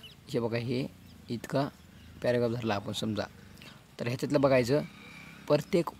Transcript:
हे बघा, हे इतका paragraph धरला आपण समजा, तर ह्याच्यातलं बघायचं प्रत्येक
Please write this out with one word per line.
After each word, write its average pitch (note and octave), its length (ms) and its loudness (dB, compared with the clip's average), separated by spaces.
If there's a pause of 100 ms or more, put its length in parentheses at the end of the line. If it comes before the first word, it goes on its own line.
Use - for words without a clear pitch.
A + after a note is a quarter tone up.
(340)
हे B2 60 0
बघा, A2+ 160 -2
हे A#2+ 300 -2 (420)
इतका C3 400 -2 (540)
paragraph A#2+ 280 2
धरला A2+ 240 -2
आपण G#2 180 -4
समजा, G#2 300 -2 (800)
तर - 60 -4
ह्याच्यातलं C3 340 0
बघायचं C3+ 420 6 (640)
प्रत्येक D3+ 520 2